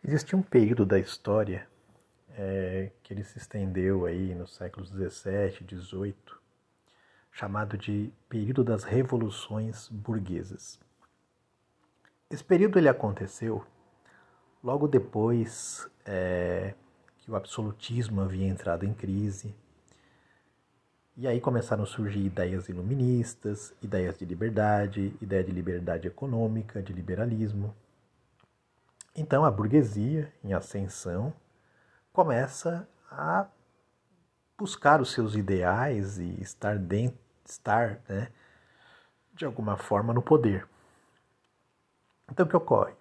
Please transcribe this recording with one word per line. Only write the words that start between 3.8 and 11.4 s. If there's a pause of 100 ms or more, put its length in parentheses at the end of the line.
aí
nos
séculos
dezessete,
dezoito, (920)
chamado
de (160)
período
das
revoluções
burguesas. (1500)